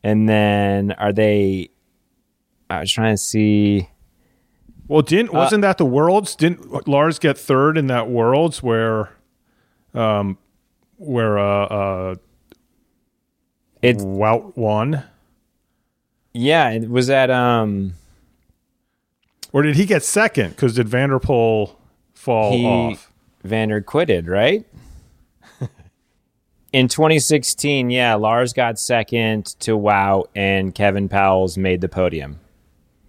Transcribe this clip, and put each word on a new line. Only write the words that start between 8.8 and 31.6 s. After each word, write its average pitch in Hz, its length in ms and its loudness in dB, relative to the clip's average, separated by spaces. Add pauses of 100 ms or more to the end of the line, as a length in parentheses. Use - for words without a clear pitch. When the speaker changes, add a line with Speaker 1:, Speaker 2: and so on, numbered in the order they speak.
Speaker 2:
um, 104 460 -2 (580)
where, 117 420 -2
uh, 101 280 0
uh, 95 480 -4 (1700)
Speaker 1:
It's 120 200 2
Speaker 2:
Wout 107 540 -2
won? 117 480 -2 (1300)
Speaker 1:
Yeah, 135 380 2
it 113 180 -4
was 123 220 0
at, 131 200 2
um, 110 640 0 (1600)
Speaker 2:
Or 139 100 2
did 151 140 2
he 190 80 4
get 185 200 2
second? 175 520 -2
'Cause 120 180 0
did 117 140 0
Van 127 220 -2
der 131 80 0
Poel 113 540 0 (420)
fall 110 380 0
Speaker 1:
he, 120 120 0
Speaker 2:
off? 107 460 -2 (320)
Speaker 1:
Van 110 260 -2
der 107 120 -2
quitted, 101 480 -2
right? 127 360 0 (960)
<laughs> 131 80 -8 (1040)
In 131 160 4
twenty 156 300 2
sixteen, 139 720 -2
yeah, 123 240 2
Lars 113 380 0
got 117 260 -2
second 110 680 -2 (140)
to 110 160 -2
Wout, 98 500 2 (100)
and 98 380 -2
Kevin 101 340 0
Powell's 95 500 0
made 92 220 0